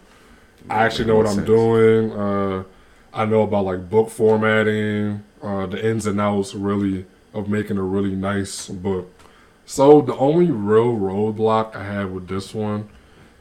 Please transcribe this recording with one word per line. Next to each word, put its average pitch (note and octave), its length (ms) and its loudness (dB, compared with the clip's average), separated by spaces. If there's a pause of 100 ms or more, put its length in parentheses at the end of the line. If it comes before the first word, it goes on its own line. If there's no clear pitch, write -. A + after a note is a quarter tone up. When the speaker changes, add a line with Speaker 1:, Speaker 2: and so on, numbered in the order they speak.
(720)
Speaker 1:
I A2 140 0
actually A2+ 220 -2
know A2 100 4
what G#2+ 100 6
Speaker 2:
Makes G#2 120 -2
Speaker 1:
I'm E2 80 -4
Speaker 2:
sense. - 0 -
Speaker 1:
doing. A2+ 680 4
Uh, G2+ 500 -4 (500)
I A2+ 120 -4
know A2 180 2
about, G2+ 220 0
like, F#2 260 -6
book A2 200 2
formatting, G#2+ 1120 0 (200)
uh, G2 240 -4
the G2 180 -6
ins A2 220 -2
and G2+ 140 -2
outs, G#2 340 -2
really, G2+ 520 -2 (280)
of G#2 140 -8
making G#2 300 -2
a F#2+ 40 -2
really G2 320 -2
nice G2 540 -6
book. F#2 400 -6 (580)
So C#3+ 340 8
the A#2+ 160 -2
only E3 340 2
real A2+ 460 2
roadblock G#2+ 800 0
I G2 80 -10
had G2+ 280 -6
with F2+ 160 -10
this F#2+ 260 -8
one G#2+ 340 -6 (520)